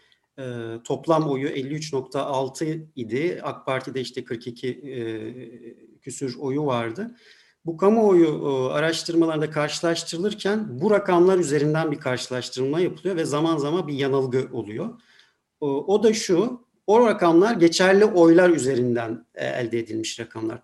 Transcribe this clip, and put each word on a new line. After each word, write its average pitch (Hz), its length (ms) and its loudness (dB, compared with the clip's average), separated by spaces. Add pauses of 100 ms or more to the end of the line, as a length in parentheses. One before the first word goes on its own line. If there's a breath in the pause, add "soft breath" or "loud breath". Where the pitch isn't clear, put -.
(400 soft breath)
e, 135 40 -12 (400)
toplam 156 460 -2
oyu 139 180 -2
elli 139 260 -6
üç 156 200 -8
nokta 139 320 -6
altı 135 400 -4 (300)
idi. 127 480 -6
ak 139 220 -10
Parti'de 131 360 -6
işte 123 220 -10
kırk 120 240 -12
iki, 123 220 -8
e, 131 300 -10 (1000)
küsür 127 380 -10
oyu 139 260 -4
vardı. 123 500 -4 (500 soft breath)
Bu 165 120 -8
kamuoyu, 196 500 6
e, 139 460 -2
araştırmalarında 160 760 0
karşılaştırılırken 170 1300 -4
bu 208 100 2
rakamlar 185 460 4
üzerinden 151 540 0
bir 143 80 -6
karşılaştırma 127 800 -4
yapılıyor 175 360 -4
ve 160 100 -2
zaman 156 320 0
zaman 147 300 -2
bir 147 60 -6
yanılgı 135 600 0
oluyor. 117 480 -10 (580 soft breath)
O, 143 360 -2
o 202 80 2
da 220 100 6
şu, 214 520 -2 (220)
o 233 200 6
rakamlar 190 460 4
geçerli 185 520 6
oylar 175 440 8
üzerinden, 123 760 0 (100)
e, 131 120 -6
elde 120 320 -4
edilmiş 110 400 -8
rakamlar. 113 440 -10